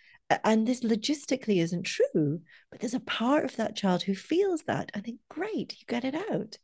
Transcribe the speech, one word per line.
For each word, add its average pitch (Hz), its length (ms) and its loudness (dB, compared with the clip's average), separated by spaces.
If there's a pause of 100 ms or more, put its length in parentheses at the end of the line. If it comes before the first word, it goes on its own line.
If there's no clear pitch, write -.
(300)
A-, - 160 2
and 220 200 4
this 247 160 0
logistically 233 800 0
isn't 170 220 0
true, 165 580 0 (300)
but - 100 -16
there's 233 140 -2
a 254 60 -2
part 269 440 0
of 254 120 -6
that - 200 -2
child 180 280 4
who 196 100 0
feels 349 480 0
that. - 320 -2
I 208 60 -4
think, 233 180 -10 (100)
"Great, 359 500 -6
you - 80 -20
get 240 180 -2
it 262 100 -4
out. 330 500 -4